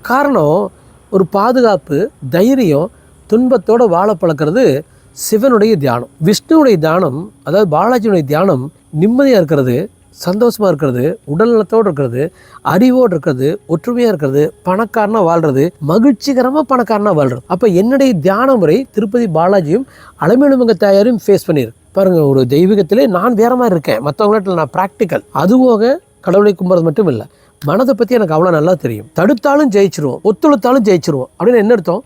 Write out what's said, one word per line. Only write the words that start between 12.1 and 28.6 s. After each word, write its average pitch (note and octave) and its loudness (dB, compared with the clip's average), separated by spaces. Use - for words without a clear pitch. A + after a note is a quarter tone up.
அறிவோடு B3 2
இருக்கிறது, C#3 -2
ஒற்றுமையா A#3+ -2
இருக்கிறது, C#3+ 0
பணக்காரனா G#3 -2
வாழ்றது, D#3 0
மகிழ்ச்சிகரமா B3+ 0
பணக்காரனா G#3+ 0
வாழ்றது. B2+ -4
அப்ப F#3 0
என்னுடைய C4 2
தியான B3 0
முறை D#3+ 2
திருப்பதி A3 -2
பாலாஜியும் F#3 0
அலமேலுமங்க B3 2
தாயாரையும் G3+ 2
ஃபேஸ் G3 0
பண்ணியிருக்கு. B2+ -2
பாருங்க, F#3 2
ஒரு C3+ 2
தெய்வீகத்திலே G3+ 2
நான் G#3+ 0
வேற A#3+ 2
மாதிரி A3+ 0
இருக்கேன், C#3 -2
மத்தவங்கள்ட்ட G3+ -2
நான் D#3 -4
பிராக்டிக்கல். F#3 -4
அது F#3+ 2
போக A#3 2
கடவுளை G3+ 2
கும்பிட்றது F3+ 0
மட்டும் E3 0
இல்ல, G#2+ -6
மனதை A3+ 0
பத்தி A#3+ 0
எனக்கு E3 -2
அவ்வளவு F3 2
நல்லா E3+ 2